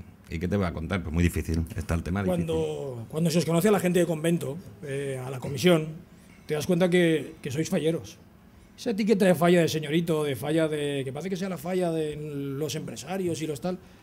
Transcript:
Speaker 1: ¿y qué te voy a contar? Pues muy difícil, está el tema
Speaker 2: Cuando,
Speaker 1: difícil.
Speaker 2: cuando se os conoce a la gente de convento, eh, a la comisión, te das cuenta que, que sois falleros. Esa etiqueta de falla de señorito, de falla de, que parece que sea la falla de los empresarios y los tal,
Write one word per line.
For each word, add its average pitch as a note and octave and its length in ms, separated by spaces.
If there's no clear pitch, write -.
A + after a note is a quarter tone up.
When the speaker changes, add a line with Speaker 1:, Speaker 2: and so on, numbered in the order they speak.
Speaker 1:
¿y E2+ 100
qué F2 80
te F#2+ 80
voy G2 100
a D#2 80
contar? D#2+ 300
Pues D#2+ 100
muy E2+ 100
difícil, E2 420
está E2+ 180
el E2+ 100
tema F#2+ 200
Speaker 2:
Cuando, E3 320
Speaker 1:
difícil. C#3+ 540
Speaker 2:
cuando D#3+ 220
se E3 80
os D3+ 60
conoce E3 220
a A3 40
la F#3+ 100
gente F3+ 180
de E3+ 60
convento, D#3 520
eh, C#3 420
a C3 40
la C3 100
comisión, D#3 480
te D3+ 80
das D3+ 140
cuenta F3+ 220
que, E3 520
que C#3 100
sois D#3 180
falleros. D#3+ 480
Esa A#3+ 140
etiqueta G3+ 340
de F3+ 100
falla F3 260
de D#3 60
señorito, D#3 560
de C#3 140
falla D#3 320
de, C#3+ 340
que C3 80
parece D#3 180
que G3 60
sea F#3+ 140
la F3 80
falla F3 340
de D#3 240
los C#3+ 600
empresarios F3 640
y D#3 60
los D3 120
tal, F3+ 180